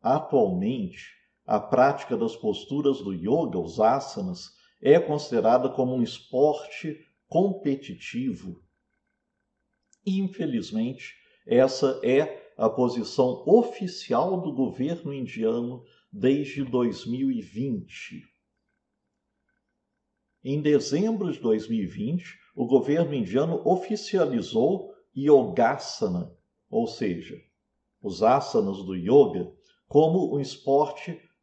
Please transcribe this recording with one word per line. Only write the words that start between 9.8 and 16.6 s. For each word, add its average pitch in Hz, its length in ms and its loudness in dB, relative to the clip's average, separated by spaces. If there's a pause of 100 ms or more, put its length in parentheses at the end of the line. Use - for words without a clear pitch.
Infelizmente, 135 1120 -4 (320)
essa 131 580 4
é 135 540 0
a 110 100 2
posição 123 800 0
oficial 185 960 0
do 156 100 -6
governo 131 600 -4
indiano 120 720 -4 (280)
desde 139 520 0